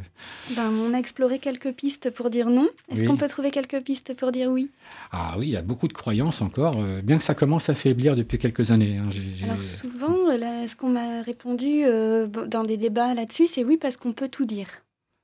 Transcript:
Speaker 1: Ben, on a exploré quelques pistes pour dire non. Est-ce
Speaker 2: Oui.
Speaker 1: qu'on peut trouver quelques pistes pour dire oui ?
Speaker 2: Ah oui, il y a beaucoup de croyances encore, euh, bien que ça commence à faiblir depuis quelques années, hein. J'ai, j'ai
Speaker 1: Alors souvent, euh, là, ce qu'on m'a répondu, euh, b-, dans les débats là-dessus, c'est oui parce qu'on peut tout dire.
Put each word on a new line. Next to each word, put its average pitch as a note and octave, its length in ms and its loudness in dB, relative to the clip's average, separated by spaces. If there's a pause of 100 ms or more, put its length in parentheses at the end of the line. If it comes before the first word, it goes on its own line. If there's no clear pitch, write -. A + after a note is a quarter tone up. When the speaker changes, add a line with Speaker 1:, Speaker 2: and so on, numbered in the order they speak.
(540)
Speaker 1:
Ben, A3+ 160 -2
on A3 240 0
a B3 40 0
exploré B3+ 400 0
quelques C4 340 -4
pistes C#4 380 -4
pour A#3+ 200 -4
dire A#3 180 2
non. B3+ 200 6 (200)
Est-ce A2 120 -4
Speaker 2:
Oui. A2+ 60 4
Speaker 1:
qu'on C#4+ 100 4
peut C#4+ 120 0
trouver C#4+ 220 -2
quelques C#4 320 -4
pistes C4+ 340 -6
pour B3+ 160 0
dire B3+ 180 0
oui ? C4 200 0 (400)
Speaker 2:
Ah E2+ 280 -4
oui, C3 100 -2
il - 20 -2
y A2+ 60 0
a E2+ 60 -2
beaucoup A#2+ 260 -2
de - 40 -4
croyances B2 500 0
encore, C3 360 0
euh, F#2+ 240 -2
bien C3+ 160 4
que D#3+ 60 -2
ça D#3 100 2
commence D3+ 340 2
à D3+ 60 2
faiblir C3+ 420 4
depuis A#2 220 0
quelques A#2 320 0
années, G#2 280 6
hein. G2+ 120 -2
J'ai, G2 140 -6 (100)
j'ai F#2 100 -6
Speaker 1:
Alors A3 180 -4
souvent, C4+ 680 0
euh, C4 60 2
là, A#3 320 -4
ce - 80 -12
qu'on B3+ 140 -2
m'a A#3 320 -2
répondu, B3 640 0
euh, A3 420 4
b-, A3 220 -6
dans A3+ 140 -2
les A3 140 0
débats A#3 380 0
là-dessus, A#3 320 2
c'est C4+ 180 -2
oui C#4+ 120 4
parce C4 200 -4
qu'on A#3+ 160 -4
peut C4 160 -4
tout C4 180 -2
dire. G3+ 220 -6 (560)